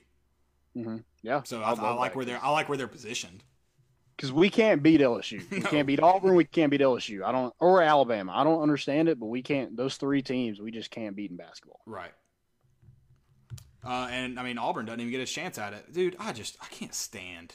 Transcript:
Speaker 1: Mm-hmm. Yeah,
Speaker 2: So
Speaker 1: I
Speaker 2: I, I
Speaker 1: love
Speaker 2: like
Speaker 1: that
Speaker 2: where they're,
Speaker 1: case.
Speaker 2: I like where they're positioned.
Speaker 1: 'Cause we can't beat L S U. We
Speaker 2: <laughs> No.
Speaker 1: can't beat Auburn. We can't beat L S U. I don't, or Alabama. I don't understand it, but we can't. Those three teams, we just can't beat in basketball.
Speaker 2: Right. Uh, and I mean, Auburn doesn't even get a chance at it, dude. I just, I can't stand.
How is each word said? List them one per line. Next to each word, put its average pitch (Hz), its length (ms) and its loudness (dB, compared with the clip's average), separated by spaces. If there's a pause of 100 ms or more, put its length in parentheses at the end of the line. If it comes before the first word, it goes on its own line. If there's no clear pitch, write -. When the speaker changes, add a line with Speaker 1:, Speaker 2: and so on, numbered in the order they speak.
(760)
Speaker 1:
Mm-hmm. 113 220 -8 (240)
Yeah, 131 220 -4
Speaker 2:
So 117 180 -10
Speaker 1:
I 110 100 0
Speaker 2:
I, - 20 0
I 110 80 -4
Speaker 1:
love 120 160 -2
Speaker 2:
like 127 140 -2
Speaker 1:
that - 40 -10
Speaker 2:
where 131 100 -4
they're, 123 120 -6
Speaker 1:
case. - 80 -6
Speaker 2:
I 139 60 0
like 151 180 0
where 143 80 -2
they're 131 100 -6
positioned. 104 560 -12 (760)
Speaker 1:
'Cause 135 140 -6
we 165 180 4
can't 214 320 4
beat 156 200 8
L 120 180 4
S - 140 -10
U. 101 180 -10
We 196 80 -4
Speaker 2:
<laughs> - 0 -
No. 196 100 -4
Speaker 1:
can't 147 160 2
beat 139 160 0
Auburn. 185 340 6
We 170 100 8
can't 151 260 2
beat 139 100 2
L 131 140 4
S 104 140 -6
U. 95 160 -8
I 113 80 0
don't, 127 260 -2
or 180 240 6
Alabama. 120 500 4
I 117 120 2
don't 160 160 4
understand 151 480 2
it, 143 100 0
but 117 60 -6
we 123 180 -6
can't. 127 320 -4
Those 131 220 -4
three 139 260 0
teams, 120 380 -4
we 110 100 -10
just 113 180 -12
can't 110 240 -10
beat 101 160 -8
in 87 80 -14
basketball. - 480 -20
Speaker 2:
Right. 92 280 -14 (1700)
Uh, 127 260 -4
and 127 280 -6
I 127 40 -6
mean, 123 140 -6
Auburn 131 280 -4
doesn't 113 140 -10
even 117 120 -6
get 131 100 -6
a 127 40 -8
chance 160 320 -8
at 104 160 -8
it, 104 200 -20
dude. 180 260 -2
I 208 140 -8
just, 104 280 -14
I - 60 -16
can't - 260 -14
stand. 90 600 -12